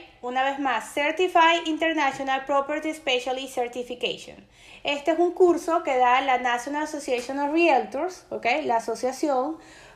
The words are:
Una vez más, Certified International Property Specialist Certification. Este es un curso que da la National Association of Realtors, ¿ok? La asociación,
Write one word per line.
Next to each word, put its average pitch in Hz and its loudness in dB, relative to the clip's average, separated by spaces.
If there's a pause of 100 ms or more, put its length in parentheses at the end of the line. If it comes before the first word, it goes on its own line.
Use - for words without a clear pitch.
(220)
Una 254 -2
vez 277 -2
más, 247 -4
Certified 339 2
International 277 -2
Property 302 -2
Specialist 262 -4
Certification. 240 -6 (380)
Este 285 -2
es 320 2
un 349 2
curso 339 4
que 285 0
da 247 6
la 269 2
National 254 -2
Association 277 -4
of 285 0
Realtors, 302 2
¿ok? - -6 (160)
La 247 0
asociación, 254 -2 (380)